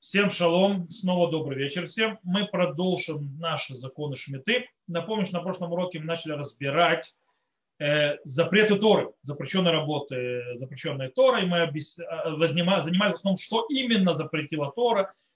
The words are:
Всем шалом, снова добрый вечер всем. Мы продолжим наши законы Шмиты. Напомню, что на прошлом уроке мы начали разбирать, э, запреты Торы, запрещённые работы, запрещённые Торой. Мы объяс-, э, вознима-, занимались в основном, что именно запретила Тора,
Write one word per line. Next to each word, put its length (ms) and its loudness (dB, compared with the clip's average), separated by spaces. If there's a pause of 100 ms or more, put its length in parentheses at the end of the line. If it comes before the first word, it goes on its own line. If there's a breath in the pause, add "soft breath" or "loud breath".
Всем 300 2
шалом, 600 2
снова 380 0
добрый 300 -4
вечер 280 -4
всем. 360 -2
Мы 240 0
продолжим 920 -2
наши 340 -6
законы 400 -8
Шмиты. 540 -4 (180)
Напомню, 400 -2
что 120 -4
на 40 -4
прошлом 300 -6
уроке 260 -4
мы 60 -10
начали 280 -6
разбирать, 800 0 (680)
э, 420 2
запреты 540 4
Торы, 340 4 (140)
запрещённые 480 0
работы, 840 -4
запрещённые 540 -8
Торой. 380 4
Мы 160 2
объяс-, 360 -4
э, 320 -6
вознима-, 500 2
занимались 340 2
в 40 -12
основном, 200 0
что 320 -2
именно 440 2
запретила 560 -4
Тора, 420 0 (240)